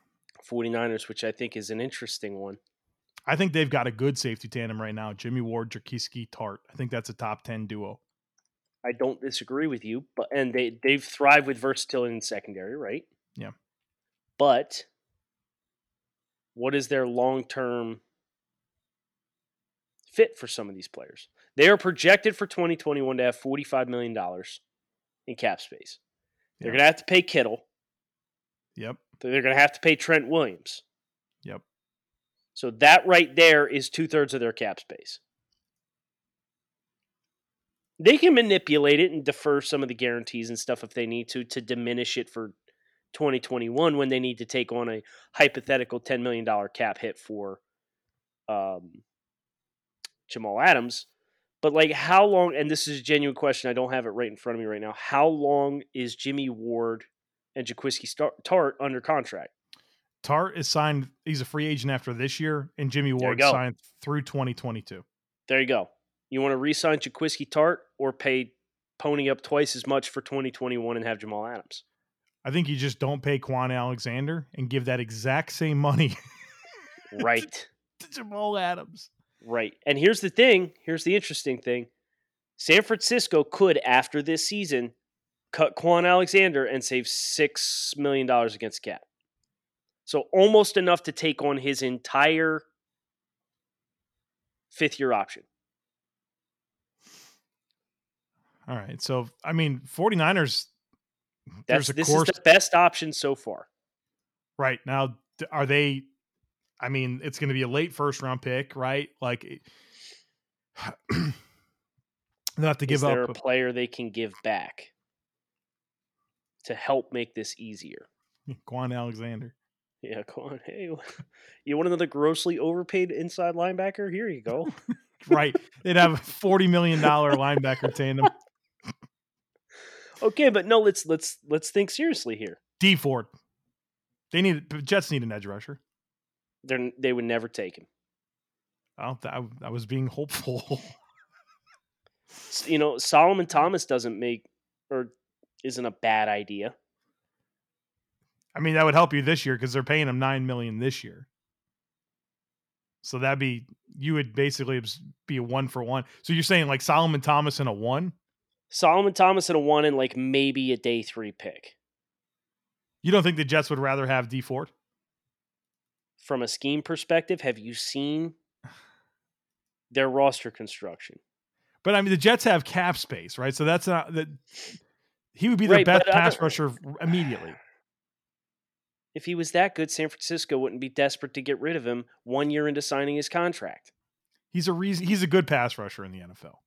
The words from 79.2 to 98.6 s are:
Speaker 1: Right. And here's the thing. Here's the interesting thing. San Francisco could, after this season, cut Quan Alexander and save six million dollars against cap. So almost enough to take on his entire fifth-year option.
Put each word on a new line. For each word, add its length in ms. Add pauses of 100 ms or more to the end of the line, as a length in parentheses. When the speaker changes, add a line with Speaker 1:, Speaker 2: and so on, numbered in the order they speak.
Speaker 1:
Right. 280 (140)
And 120
here's 220
the 100
thing. 420 (120)
Here's 200
the 120
interesting 440
thing. 260 (680)
San 260
Francisco 600
could, 360
after 440
this 240
season, 460 (600)
cut 240
Quan 300
Alexander 600
and 180
save 240
six 880
million 300
dollars 280
against 280
cap. 180 (1040)
So 260
almost 440
enough 280
to 80
take 300
on 160
his 240
entire 800 (2000)
fifth-year 420
option. 300 (3250)